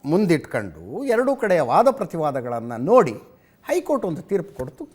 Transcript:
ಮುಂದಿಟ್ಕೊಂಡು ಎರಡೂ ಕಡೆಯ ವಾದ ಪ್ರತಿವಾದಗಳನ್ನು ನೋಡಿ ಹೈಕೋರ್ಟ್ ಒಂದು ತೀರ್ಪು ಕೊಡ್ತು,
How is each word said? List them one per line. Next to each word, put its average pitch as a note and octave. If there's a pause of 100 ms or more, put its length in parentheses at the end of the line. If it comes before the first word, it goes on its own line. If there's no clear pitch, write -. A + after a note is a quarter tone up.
ಮುಂದಿಟ್ಕೊಂಡು C#3+
ಎರಡೂ C4
ಕಡೆಯ F#3+
ವಾದ D3
ಪ್ರತಿವಾದಗಳನ್ನು B2
ನೋಡಿ D#3+ (540)
ಹೈಕೋರ್ಟ್ D4+
ಒಂದು F3
ತೀರ್ಪು -
ಕೊಡ್ತು, -